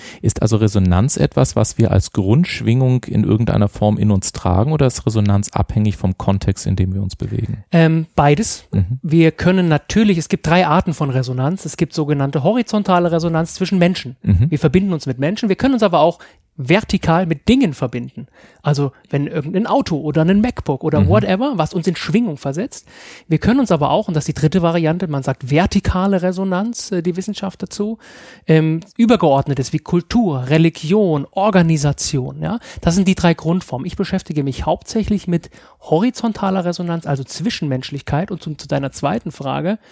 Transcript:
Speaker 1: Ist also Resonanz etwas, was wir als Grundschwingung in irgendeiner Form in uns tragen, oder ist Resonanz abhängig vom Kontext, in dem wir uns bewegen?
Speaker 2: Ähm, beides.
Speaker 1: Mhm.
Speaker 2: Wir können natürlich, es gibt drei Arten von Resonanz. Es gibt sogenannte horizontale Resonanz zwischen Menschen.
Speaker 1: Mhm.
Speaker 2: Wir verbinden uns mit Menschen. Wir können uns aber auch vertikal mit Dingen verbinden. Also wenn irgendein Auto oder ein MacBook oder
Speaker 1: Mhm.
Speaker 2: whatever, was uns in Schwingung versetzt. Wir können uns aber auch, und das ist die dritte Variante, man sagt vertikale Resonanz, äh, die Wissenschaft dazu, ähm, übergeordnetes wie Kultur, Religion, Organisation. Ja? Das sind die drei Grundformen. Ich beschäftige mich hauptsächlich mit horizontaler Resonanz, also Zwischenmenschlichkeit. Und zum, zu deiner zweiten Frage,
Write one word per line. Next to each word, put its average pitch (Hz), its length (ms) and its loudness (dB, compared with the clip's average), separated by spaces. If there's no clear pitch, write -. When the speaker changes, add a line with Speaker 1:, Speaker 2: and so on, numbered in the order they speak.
Speaker 1:
Ist - 200 -2
also 113 140 2
Resonanz 101 640 2
etwas, 139 400 0
was 113 200 0
wir - 140 2
als 95 220 2
Grundschwingung 123 880 2
in 107 220 0
irgendeiner 107 420 2
Form 107 300 0
in 104 140 2
uns 98 200 0
tragen, 95 400 0
oder 147 160 2
ist - 180 -4
Resonanz 101 460 0
abhängig - 460 0
vom 92 200 -2
Kontext, - 480 -2
in 98 120 0
dem 92 160 0
wir 98 100 -4
uns 95 140 -8
bewegen? 107 560 -6
Speaker 2:
Ähm, 160 320 4
beides. 147 560 2
Speaker 1:
Mhm. 104 300 -2
Speaker 2:
Wir 160 300 4
können 180 360 2
natürlich, 190 500 2
es 160 120 -6
gibt - 180 -2
drei 175 200 4
Arten 160 260 0
von 143 160 -2
Resonanz. 131 560 -2
Es 156 100 -10
gibt - 180 -2
sogenannte 143 500 -2
horizontale 190 680 0
Resonanz 165 440 -2
zwischen 190 220 -2
Menschen. 175 440 0
Speaker 1:
Mhm. 104 280 2
Speaker 2:
Wir 156 100 -2
verbinden 185 340 2
uns 156 120 -6
mit 127 140 -4
Menschen. 190 300 -2
Wir - 80 0
können 269 160 2
uns 226 100 0
aber 175 160 2
auch 170 200 2
vertikal 170 680 0
mit 160 220 -4
Dingen 226 260 4
verbinden. 123 540 -8
Also 143 300 0
wenn 143 160 -2
irgendein 160 400 -4
Auto 214 340 0
oder 151 240 0
ein 196 180 4
MacBook 214 420 -4
oder 151 160 2
Speaker 1:
Mhm. 95 80 4
Speaker 2:
whatever, 208 480 2
was 160 180 -2
uns 175 140 -4
in 175 80 0
Schwingung 175 420 -2
versetzt. 147 500 -8
Wir 156 120 0
können 247 220 2
uns 233 100 0
aber 147 180 2
auch, 180 200 0
und 170 60 -4
das 151 80 0
ist - 140 -6
die - 20 -8
dritte 156 220 2
Variante, 170 460 0
man 143 160 -4
sagt 131 260 -4
vertikale 185 720 0
Resonanz, 190 720 -4
äh, 180 100 -2
die 170 140 -2
Wissenschaft 190 480 -8
dazu, 208 340 -6
ähm, 160 340 2
übergeordnetes 143 720 2
wie 156 80 -2
Kultur, 170 680 -2
Religion, 160 840 2
Organisation. 156 1080 0
Ja? 180 180 -4
Das 170 140 2
sind 185 120 2
die 185 80 4
drei 175 180 2
Grundformen. 160 540 -4
Ich - 80 -8
beschäftige 165 480 -4
mich 135 220 -6
hauptsächlich 202 640 -2
mit 170 220 -2
horizontaler 190 840 -2
Resonanz, 170 420 -4
also 139 160 -2
Zwischenmenschlichkeit. 147 1080 -6
Und 180 140 -10
zum, 151 140 -10
zu - 100 -16
deiner 139 240 -4
zweiten 165 400 -4
Frage, 151 480 -6